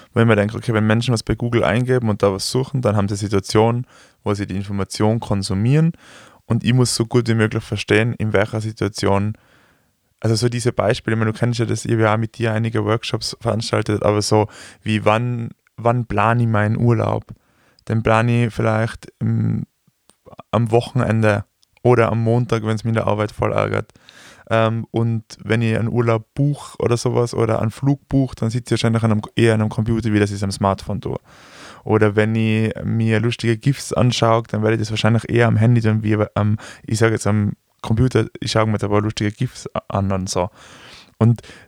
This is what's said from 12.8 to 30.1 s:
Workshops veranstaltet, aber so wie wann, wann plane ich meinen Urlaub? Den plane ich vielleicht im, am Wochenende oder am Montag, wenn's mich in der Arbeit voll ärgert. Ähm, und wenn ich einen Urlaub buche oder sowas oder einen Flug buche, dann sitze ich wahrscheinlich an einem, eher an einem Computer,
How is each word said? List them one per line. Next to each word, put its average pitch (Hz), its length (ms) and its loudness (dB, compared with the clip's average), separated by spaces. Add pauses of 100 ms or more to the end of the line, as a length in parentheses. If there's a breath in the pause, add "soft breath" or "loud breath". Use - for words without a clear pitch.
Workshops 113 560 -4
veranstaltet, 110 640 -2
aber 104 180 2
so 107 260 2 (360 loud breath)
wie 107 220 -2
wann, 117 460 0 (260)
wann 120 280 0
plane 113 380 2
ich 117 60 2
meinen 104 280 2
Urlaub? 110 480 0 (600 soft breath)
Den 113 160 -2
plane 120 440 2
ich 110 60 -6
vielleicht 110 640 -2
im, 113 460 -2 (840)
am 110 200 0
Wochenende 110 720 0 (380)
oder 117 280 4
am 117 100 -2
Montag, 113 440 0
wenn's 110 180 -4
mich 113 60 -2
in 113 60 0
der 110 120 0
Arbeit 104 240 0
voll 107 220 -2
ärgert. 104 400 -2 (560 loud breath)
Ähm, 113 420 0
und 113 320 0 (200)
wenn 113 180 0
ich 110 160 0
einen 113 120 -2
Urlaub 113 440 -2
buche - 460 -4
oder 120 180 2
sowas 120 360 -2
oder 113 280 0
einen 110 100 -2
Flug 139 360 -2
buche, 135 320 0
dann 117 100 -2
sitze 120 240 -4
ich 113 80 -2
wahrscheinlich 113 220 0
an 113 80 4
einem, 104 100 0 (140)
eher 113 180 4
an 110 80 2
einem 107 80 0
Computer, 113 420 -2